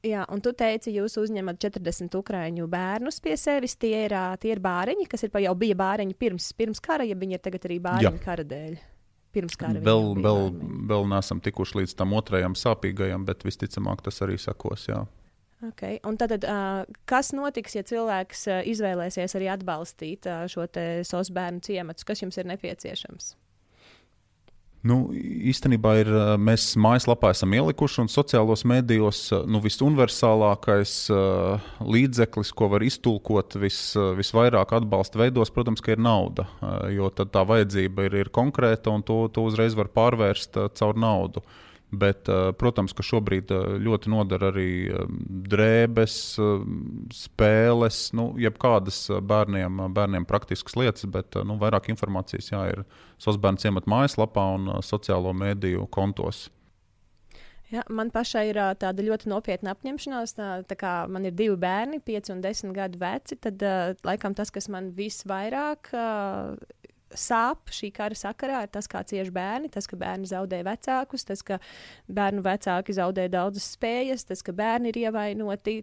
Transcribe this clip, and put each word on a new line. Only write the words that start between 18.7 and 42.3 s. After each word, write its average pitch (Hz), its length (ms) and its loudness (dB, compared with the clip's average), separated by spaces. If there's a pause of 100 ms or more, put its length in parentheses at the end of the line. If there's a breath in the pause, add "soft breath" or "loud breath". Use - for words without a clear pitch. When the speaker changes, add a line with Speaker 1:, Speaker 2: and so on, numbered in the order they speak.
Speaker 1:
arī 190 80 -2
atbalstīt, 180 800 -8
ā, 170 220 -6
šo 170 180 -6
te 170 160 -6 (220)
sos 185 260 -4
bērnu 175 320 -6
ciematus? 175 400 -6
Kas 208 160 -6
jums 185 160 -8
ir 185 160 -6
nepieciešams? - 760 -10 (1500 soft breath)
Speaker 2:
Nu, 120 140 6 (140)
īstenībā 113 840 2
ir, 107 160 6
ā, 107 120 4 (100)
mēs 107 420 4
mājaslapā 117 560 6
esam 95 240 2
ielikuši 143 480 2
un 107 80 0
sociālos 113 560 4
mēdījos, 117 640 4
ā, 98 160 2
nu, 107 180 2
visuniversālākais, 110 1300 4 (100)
ā, 98 180 4 (540 loud breath)
līdzeklis, 117 720 2
ko 107 160 2
var 101 160 4
iztulkot 107 720 2
vis-, - 400 -2
ā, 98 140 4 (100)
visvairāk 113 560 4
atbalsta 107 480 2
veidos, 123 320 2
protams, 117 240 0
ka 110 160 2
ir 110 80 2
nauda, 95 460 2 (100)
ā, 98 160 -4 (160)
jo 98 160 0
tad 98 240 -2
tā 95 160 4
vajadzība 98 640 4
ir, 98 160 2
ir - 100 -14
konkrēta 120 560 4
un 104 160 -2
to, 113 140 2 (100)
to 113 160 0
uzreiz 110 320 2
var 101 80 2
pārvērst, 110 720 2
ā, 101 160 0
caur 107 240 2
naudu. 104 480 0 (440 loud breath)
Bet, 98 340 2
ā, 92 320 4